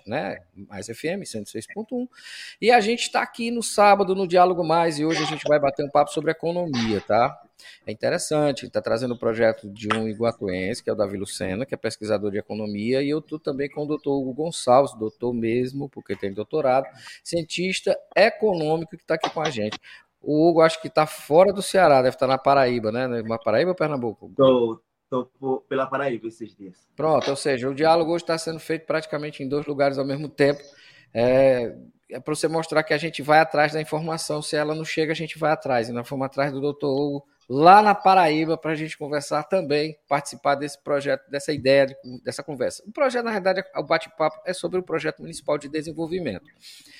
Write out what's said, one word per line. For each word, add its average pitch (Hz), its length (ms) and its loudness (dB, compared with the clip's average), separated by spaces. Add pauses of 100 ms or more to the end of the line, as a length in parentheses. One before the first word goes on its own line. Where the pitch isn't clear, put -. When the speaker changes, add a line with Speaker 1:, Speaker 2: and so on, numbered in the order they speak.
Speaker 1:
né? 160 300 -6 (180)
Mais 98 320 -16
F 117 220 -10
M, 190 160 -8
cento 107 220 -10
e - 60 -18
seis 110 200 -10
ponto 226 240 -10
um. 247 100 -6 (540)
E 214 100 2
a 247 80 8
gente 226 320 -2
tá 247 120 0
aqui 233 280 -6
no 233 120 -4
sábado, 202 520 6
no 190 140 -2
Diálogo 180 340 6
Mais, 165 360 2
e 151 80 0
hoje 160 160 0
a 151 40 -2
gente 147 220 -4
vai 147 100 6
bater 139 280 0
um - 20 -8
papo 147 220 2
sobre 160 220 -2
economia, 147 680 -2
tá? 120 400 0 (460)
É 107 60 -8
interessante, 147 760 -2
tá 107 140 -4
trazendo 120 320 -2
o 113 40 -12
projeto 113 520 0
de 104 260 -10
um 110 100 -2
iguatuense, 107 800 -4
que 110 60 -4
é - 20 0
o 104 40 -6
Davi 101 200 -2
Lucena, 98 480 -6
que - 100 -12
é - 40 -6
pesquisador 104 520 -4
de 98 60 -6
economia, 107 680 -4
e 143 60 -4
eu 156 140 -4
tô 156 160 -12
também 143 320 -6
com 147 140 -8
o - 20 -8
doutor 143 340 -2
Hugo 131 140 -6
Gonçalves, 143 640 2
doutor 110 340 -6
mesmo, 123 560 -4
porque - 260 -12
tem 98 160 -6
doutorado, 131 540 0 (400)
cientista 175 760 -4 (160)
econômico 170 840 0
que - 80 -20
tá 160 80 -2
aqui - 160 -2
com 170 100 -6
a 156 80 -2
gente. 107 300 -4 (500)
O 151 200 4
Hugo 165 120 6
acho 160 220 4
que 156 80 -10
tá 151 160 2
fora 180 460 4
do 196 100 -6
Ceará, 156 400 6
deve 127 140 2
tá 131 100 0
na 135 100 2
Paraíba, 123 540 2
né? 123 160 -2
Na 113 320 -4
Paraíba 123 320 2
ou 180 60 -4
Pernambuco? 120 600 -4
Speaker 2:
Tô, 123 440 4 (280)
tô 123 180 -4 (120)
po-, 135 300 -4
pela 131 180 -2
Paraíba 131 400 -4
esses 110 300 -14
dias. 95 180 -18 (220)
Speaker 1:
Pronto, 143 340 0
ou 139 60 -2
seja, 135 340 -2
o 139 40 -4
diálogo 160 380 2
hoje 170 120 -4
tá 165 120 -2
sendo 165 220 -8
feito 160 280 -8
praticamente 151 580 -6
em 131 40 -6
dois 147 180 -2
lugares 139 320 0
ao 139 60 -2
mesmo 143 240 -6
tempo. 143 320 0 (540)
É, 123 640 2 (340)
é 123 80 -10
pra 151 160 -6
você 156 140 -2
mostrar 160 340 0
que - 100 -2
a 151 40 2
gente 156 260 -6
vai 151 160 6
atrás 151 340 4
da 156 80 -4
informação. 156 600 -6
Se 151 140 -6
ela 151 180 -2
não 160 100 -8
chega, 156 280 -2
a - 20 -4
gente 156 240 -10
vai 156 140 0
atrás. 127 360 0
E 123 40 -10
nós 120 160 -8
fomos 135 180 -6
atrás 139 240 -2
do 135 100 -8
doutor 143 300 -2
Hugo 143 340 -2 (240)
lá 165 320 10
na 208 140 6
Paraíba 160 600 4
pra 156 180 -4
gente 156 240 -8
conversar 147 460 -4
também, 156 520 -2 (120)
participar 143 480 -2
desse 143 260 -8
projeto, 139 480 -2
dessa 143 220 -4
ideia, 135 340 4
de, 131 80 -6 (300)
dessa 123 180 -8
conversa. 123 420 -6
O 208 60 -18
projeto, 247 360 0
na 233 40 -4
realidade, 190 300 0
é, - 180 -10
o 160 60 -2
bate-papo 156 600 -2
é 180 80 -4
sobre 175 280 -6
o - 20 -2
projeto 156 380 -6
municipal 151 360 -6
de 143 120 -8
desenvolvimento, 156 760 -6 (540)